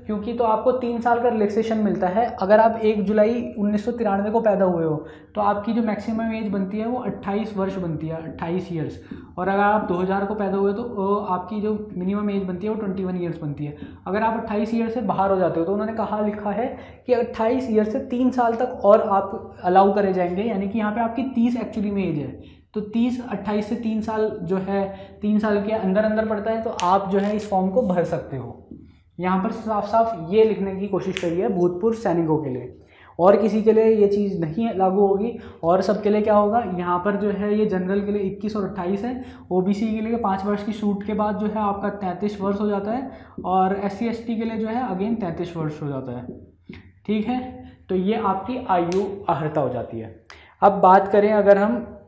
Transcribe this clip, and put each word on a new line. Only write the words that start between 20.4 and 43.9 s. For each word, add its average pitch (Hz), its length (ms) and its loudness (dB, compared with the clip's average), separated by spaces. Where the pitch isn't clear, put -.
यानी 202 260 -2
कि 220 120 -2
यहाँ 208 120 -2
पे 233 100 -2
आपकी 233 220 -2
तीस 240 340 2
actually 208 340 -4
में 196 180 0
एज 151 80 -2
है, - 380 -10
तो 214 80 -4
तीस, 240 480 -2
अट्ठाईस 208 360 -2
से 240 100 -4
तीन 220 260 -2
साल 214 420 -2
जो 180 140 -2
है, 196 380 -2
तीन 208 180 2
साल 208 240 2
के 214 80 -2
अंदर 202 320 2
अंदर 214 220 0
पड़ता 214 260 -2
है, 226 100 -2
तो 226 80 -4
आप 190 260 2
जो 196 100 2
है 202 160 0
इस 202 140 -6
form 190 200 0
को 190 120 2
भर 180 220 0
सकते 143 340 -6
हो। 113 320 -14
यहाँ 185 240 2
पर 226 80 0
साफ 208 360 -4
साफ 226 420 2
ये 220 140 6
लिखने 196 320 0
की 190 120 -4
कोशिश 185 320 -2
करी 170 200 -2
है 226 100 0
भूतपूर्व 180 460 0
सैनिकों 170 420 0
के 135 120 -4
लिए, 123 300 -10
और 190 160 8
किसी 214 280 2
के 220 100 6
लिए 220 120 6
ये 214 220 6
चीज़ 202 340 0
नहीं 165 340 -2
लागू 190 320 4
होगी। 202 320 0
और 180 180 4
सबके 202 280 2
लिए 208 120 4
क्या 214 140 4
होगा, 208 280 4
यहाँ 175 240 0
पर 202 160 0
जो 202 140 0
है 208 300 0
ये 214 60 4
general 190 360 0
के 202 100 -4
लिए 208 100 0
इक्कीस 202 340 -4
और 196 140 -2
अट्ठाईस 190 320 -2
है, 247 220 -6
ओबीसी 196 360 0
के 214 140 -2
लिए 226 160 -2
पाँच 196 280 -2
वर्ष 208 200 -2
की 220 60 -4
छूट 202 320 -2
के 214 100 -4
बाद 208 240 -2
जो 208 100 -2
है 214 100 -4
आपका 202 320 -2
तैंतीस 196 520 -4
वर्ष 202 200 -2
हो 208 60 0
जाता 202 240 -2
है, 262 200 -4
और 190 380 2
एससी 202 240 -4